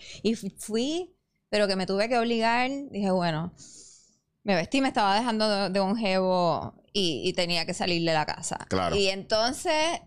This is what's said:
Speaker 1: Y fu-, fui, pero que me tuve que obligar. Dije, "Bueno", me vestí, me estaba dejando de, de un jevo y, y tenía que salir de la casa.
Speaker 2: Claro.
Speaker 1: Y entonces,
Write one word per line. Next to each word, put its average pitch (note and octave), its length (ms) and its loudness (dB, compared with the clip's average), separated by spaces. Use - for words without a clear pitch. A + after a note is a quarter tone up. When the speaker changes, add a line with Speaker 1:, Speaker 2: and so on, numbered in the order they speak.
Speaker 1:
Y A3+ 120 2
fu-, G3 220 -8
fui, D4+ 580 -4
pero G#3 180 2
que F#3+ 80 0
me F#3+ 100 0
tuve G3 240 0
que B3 80 2
obligar. A#3 520 2
Dije, G3+ 220 -2
"Bueno", F3 420 0
me G3 120 2
vestí, F3 260 2
me C4+ 60 2
estaba G#3 280 2
dejando A3 340 0
de, G3 200 0
de F#3+ 120 0
un F#3+ 160 2
jevo F#3 840 0
y, E3 320 0
y F3+ 80 0
tenía E3+ 340 -2
que F3+ 80 -4
salir F3 320 0
de E3 60 2
la D3+ 120 2
casa. - 440 -8
Speaker 2:
Claro. F#3+ 260 0
Speaker 1:
Y G3 140 2
entonces, D4+ 960 0